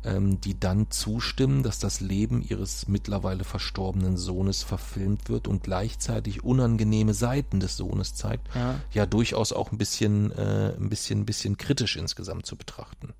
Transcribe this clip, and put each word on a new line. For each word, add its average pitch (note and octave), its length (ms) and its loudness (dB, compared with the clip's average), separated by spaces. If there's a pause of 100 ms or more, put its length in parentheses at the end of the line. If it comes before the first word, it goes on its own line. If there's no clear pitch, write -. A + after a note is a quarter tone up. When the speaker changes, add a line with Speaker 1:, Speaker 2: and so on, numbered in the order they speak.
Speaker 1:
ähm, G2 340 2
die G2 180 -2
dann G2 320 2
zustimmen, C3+ 720 0
dass A2 160 -2
das - 200 -2
Leben G#2 420 0
ihres - 460 -4
mittlerweile F#2+ 560 0
verstorbenen F#2+ 720 0
Sohnes F#2 480 0
verfilmt - 640 -2
wird A2 220 -2
und G2+ 140 0
gleichzeitig G#2+ 800 -2
unangenehme A2 680 4
Seiten A#2+ 460 2
des F#2+ 160 0
Sohnes G2 400 -2
zeigt, - 400 -4
Speaker 2:
Ja. B2+ 200 0 (160)
Speaker 1:
ja G#2 140 4
durchaus A2 460 2
auch - 220 -2
ein A2 40 -4
bisschen, G#2 540 2
äh, G#2 460 2
ein G2+ 120 -2
bisschen, G#2 320 -2
ein G2+ 40 0
bisschen G#2 320 -2
kritisch - 400 0
insgesamt - 480 -6
zu - 100 -10
betrachten. - 640 -14